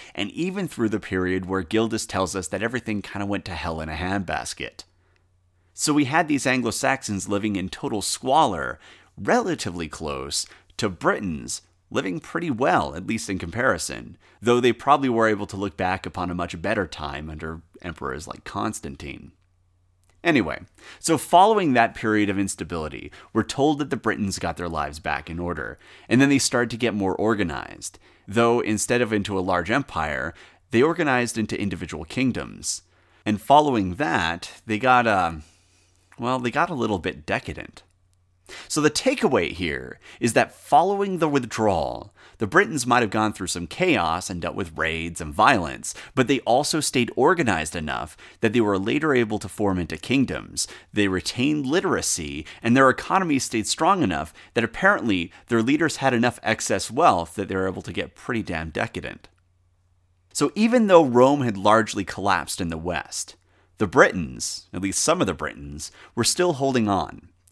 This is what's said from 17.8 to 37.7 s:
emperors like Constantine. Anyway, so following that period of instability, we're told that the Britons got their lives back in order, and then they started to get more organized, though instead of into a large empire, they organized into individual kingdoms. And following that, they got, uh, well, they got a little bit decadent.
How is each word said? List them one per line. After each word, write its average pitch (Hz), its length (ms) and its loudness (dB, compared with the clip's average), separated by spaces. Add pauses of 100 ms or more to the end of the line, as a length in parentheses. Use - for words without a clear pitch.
emperors 73 440 -8
like - 180 -14
Constantine. - 840 -10 (920)
Anyway, 117 340 2 (400)
so 165 200 2
following 190 560 6
that 117 200 4
period 107 360 2
of 98 80 -2
instability, 78 760 -6 (220)
we're 110 80 2
told 143 360 0
that 143 120 -4
the 135 60 -4
Britons 101 420 -2
got 82 180 -6
their 87 140 -6
lives 76 300 -6
back 73 280 -6
in 82 100 -8
order, 78 400 -6 (300)
and 117 100 4
then 139 120 6
they 143 80 4
started 120 320 0
to 117 80 -8
get 117 160 0
more 95 200 0
organized, 85 840 -4 (280)
though 117 340 2
instead 110 420 0
of 113 100 -2
into 101 260 0
a - 20 0
large 90 300 0
empire, 78 600 -2 (380)
they 113 100 4
organized 139 560 2
into 110 240 -4
individual 87 460 -6
kingdoms. 69 720 -4 (460)
And 107 120 0
following 127 580 4
that, 98 680 -2
they 107 140 -2
got, 123 280 4
uh, 90 280 2 (840)
well, 127 200 -2
they 120 120 -2
got 156 200 0
a 170 40 -6
little 110 240 0
bit 80 280 -8
decadent. 95 560 -8 (840)